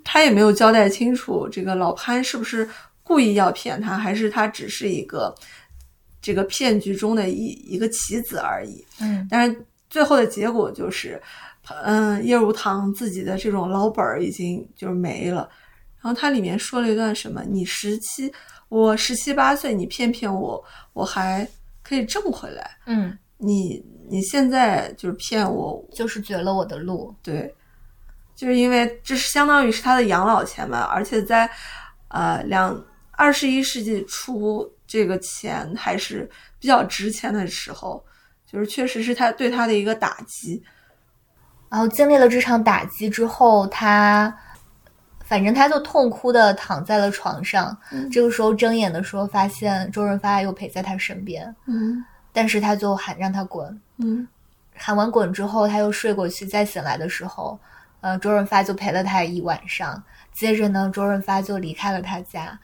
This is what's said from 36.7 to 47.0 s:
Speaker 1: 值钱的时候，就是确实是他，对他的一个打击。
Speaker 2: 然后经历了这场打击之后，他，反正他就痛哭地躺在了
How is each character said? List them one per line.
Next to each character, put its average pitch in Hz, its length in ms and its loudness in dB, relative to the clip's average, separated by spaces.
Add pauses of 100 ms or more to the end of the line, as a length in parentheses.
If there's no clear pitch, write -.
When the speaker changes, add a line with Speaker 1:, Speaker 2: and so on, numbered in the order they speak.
Speaker 1:
值 196 260 -4
钱 214 220 -6
的 202 120 -2
时 - 280 -10
候， - 300 -12 (420)
就 - 120 -12
是 208 80 -2
确 254 220 -2
实 226 160 -4
是 240 100 0
他， 240 180 2
对 240 180 0
他 240 180 0
的 220 60 2
一 208 100 2
个 214 100 0
打 - 320 -4
击。 - 380 -10 (1040)
Speaker 2:
然 214 100 -2
后 226 80 2
经 285 200 4
历 294 80 8
了 254 140 10
这 247 100 2
场 240 240 2
打 190 220 4
击 208 240 -6
之 226 160 0
后， 226 420 6
他， 208 640 4 (840)
反 196 240 0
正 208 100 4
他 277 140 6
就 302 140 2
痛 285 280 4
哭 247 220 -2
地 220 220 8
躺 180 320 -6
在 214 120 2
了 202 140 4